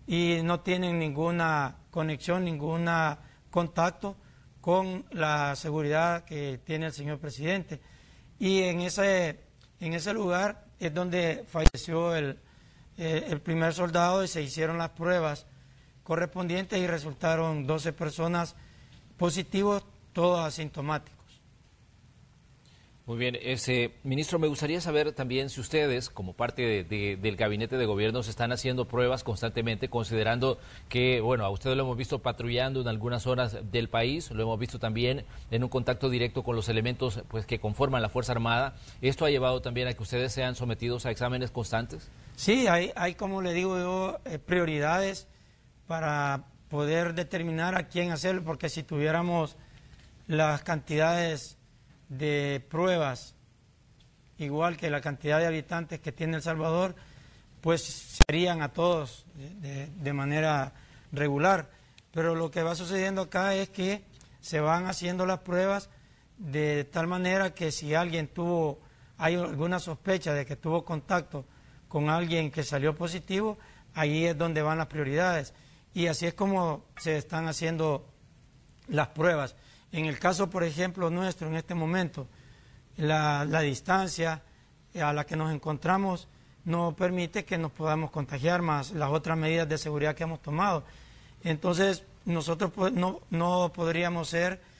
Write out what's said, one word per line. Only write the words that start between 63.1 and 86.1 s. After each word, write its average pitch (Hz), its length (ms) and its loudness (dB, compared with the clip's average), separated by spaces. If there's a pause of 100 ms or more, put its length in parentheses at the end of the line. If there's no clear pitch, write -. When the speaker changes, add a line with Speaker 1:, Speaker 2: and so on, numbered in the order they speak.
Speaker 1:
acá 190 320 0
es 190 160 0
que 196 320 -2 (400)
se - 180 -4
van 170 280 2
haciendo 180 400 -2
las 185 140 0
pruebas 190 500 0 (480)
de 147 440 0
tal 165 220 -4
manera 180 480 0
que 160 180 -4
si 147 220 -4
alguien 165 340 0
tuvo, 170 520 0 (400)
hay 165 160 2
alguna 175 420 0
sospecha 175 560 -2
de 143 140 -2
que 147 80 -8
tuvo 165 280 0
contacto 156 600 -4 (420)
con 151 220 0
alguien 165 400 2
que 147 140 -4
salió 147 320 0
positivo, 185 640 -4 (340)
ahí 156 320 2
es 170 100 2
donde 156 280 0
van 156 160 2
las 156 80 -2
prioridades. 156 640 0 (400)
Y 170 140 2
así 165 180 0
es 170 80 -2
como 185 520 0 (120)
se 156 200 0
están 160 300 -4
haciendo 160 600 -2 (800)
las 151 220 0
pruebas. 156 460 0 (360)
En 160 140 -2
el 151 140 -2
caso, 180 320 2
por 180 120 0
ejemplo, 170 460 0
nuestro 175 380 -2
en 160 80 -2
este 165 180 -4
momento, 165 540 0 (680)
la, 151 480 2
la 156 180 2
distancia 165 800 0 (580)
a 147 120 2
la 147 120 -2
que 160 100 -6
nos 156 160 0
encontramos 170 760 0 (360)